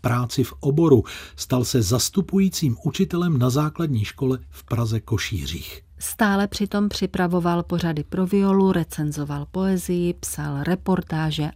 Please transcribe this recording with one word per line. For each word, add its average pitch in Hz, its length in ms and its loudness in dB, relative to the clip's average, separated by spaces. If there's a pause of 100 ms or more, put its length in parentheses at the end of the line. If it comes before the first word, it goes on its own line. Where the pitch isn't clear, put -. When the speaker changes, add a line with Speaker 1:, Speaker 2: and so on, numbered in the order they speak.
Speaker 1:
práci 120 420 0
v - 160 -8
oboru. 147 440 6 (320)
Stal 127 300 0
se 123 160 2
zastupujícím 143 1040 2
učitelem 175 540 0
na 127 120 4
základní 147 560 0
škole 131 340 -2 (100)
v - 140 -20
Praze 113 360 -2
Košířích. 82 840 -6 (180)
Speaker 2:
Stále 202 480 0
přitom 202 420 -2
připravoval 175 720 0
pořady 165 400 -2
pro 185 220 -2
violu, 196 460 4
recenzoval 147 800 -4
poezii, 180 640 0
psal 147 500 -6
reportáže 160 920 0